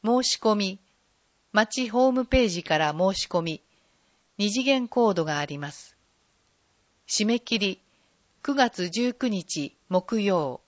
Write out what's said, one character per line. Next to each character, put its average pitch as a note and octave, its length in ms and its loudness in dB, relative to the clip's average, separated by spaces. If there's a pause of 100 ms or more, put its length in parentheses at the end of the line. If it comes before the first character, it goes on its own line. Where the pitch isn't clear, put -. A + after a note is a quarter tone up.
申 A#3+ 200 2
し - 140 -2
込 G#3+ 180 2
み、 G3 240 -4 (720)
町 A3+ 380 0
ホ B3 200 4
ー - 20 2
ム B3 140 0
ペ B3+ 200 4
ー - 40 2
ジ E3+ 140 -6
か D#3 160 0
ら D3+ 120 2
申 F#3 220 2
し - 140 -6
込 E3+ 140 0
み、 E3 200 -6 (760)
二 G3+ 140 0
次 B3 120 -2
元 C4 260 2
コ A#3 220 4
ー - 20 0
ド E3+ 100 0
が D3+ 160 -2
あ D3 60 -4
り C#3+ 120 -10
ま C#3+ 140 -8
す。 - 240 -20 (1120)
締 G#3 200 0
め A#3 120 0
切 A#3 200 -4
り、 G3 220 -2 (600)
九 C#4+ 140 -4
月 A#3 340 0
十 A#3+ 240 -2
九 B3+ 160 -4
日 E3+ 440 -6 (140)
木 F#3 340 0
曜。 E3 460 0